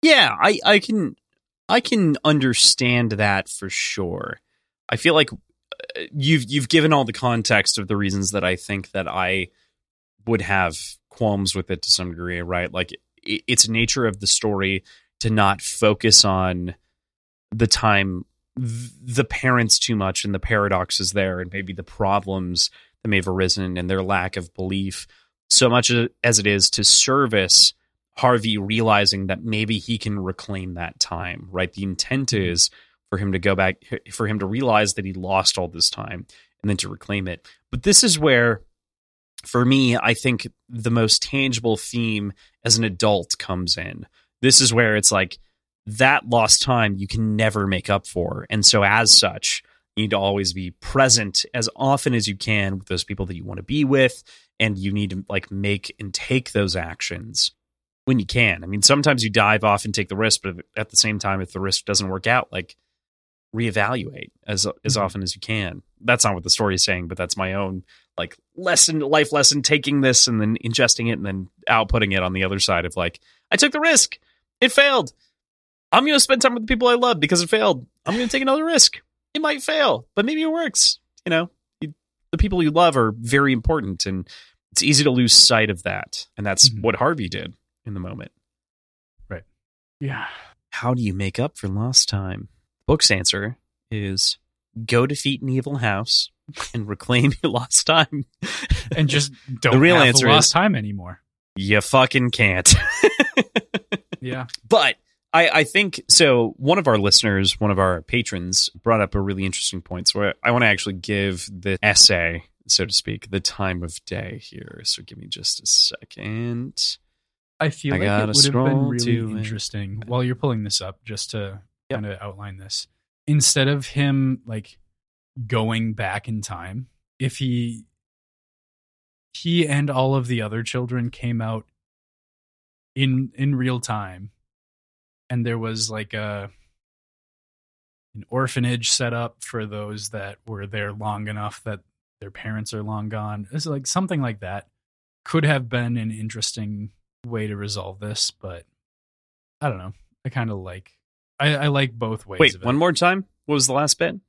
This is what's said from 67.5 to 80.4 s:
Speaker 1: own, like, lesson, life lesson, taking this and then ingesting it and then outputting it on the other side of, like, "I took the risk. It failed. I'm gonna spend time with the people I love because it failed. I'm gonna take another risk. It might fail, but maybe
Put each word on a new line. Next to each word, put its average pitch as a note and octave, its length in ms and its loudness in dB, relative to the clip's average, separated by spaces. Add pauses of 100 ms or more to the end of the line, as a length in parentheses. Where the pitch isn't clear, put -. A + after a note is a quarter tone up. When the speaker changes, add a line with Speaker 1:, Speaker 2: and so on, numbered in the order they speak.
Speaker 1:
own, F#2+ 280 -6 (340)
like, F2 200 -8 (200)
lesson, E3 440 2
life D3 320 2
lesson, C#3+ 300 4
taking C#3+ 380 0
this C3 280 6
and A2+ 120 0
then G#2+ 240 0
ingesting A#2 440 2
it A#2 60 0
and E2 120 -8
then F#2+ 220 -6 (200)
outputting A2 480 2
it F#2+ 60 2
on F#2 100 -2
the F#2+ 120 -2
other F#2+ 160 -2
side F2 240 0
of, F2 120 -6
like, E2+ 240 -4 (300)
"I G#3 60 0
took D4 160 2
the D4+ 80 -2
risk. D#4+ 380 2 (420)
It B3 120 4
failed. C4+ 400 4 (800)
I'm B3 160 4
gonna D4 140 4
spend C4+ 220 4
time B3+ 120 4
with A3+ 120 -6
the C4 60 0
people B3 160 2
I A#3+ 60 6
love A#3+ 260 2
because F3 220 2
it E3+ 80 -4
failed. G3+ 360 2 (200)
I'm F3 80 -2
gonna A#3+ 140 -2
take C4+ 140 -2
another C4+ 220 0
risk. E4 360 2 (340)
It D#4 80 -6
might D4+ 200 -4
fail, C#4 520 -2
but G3+ 100 0
maybe D#4 180 -2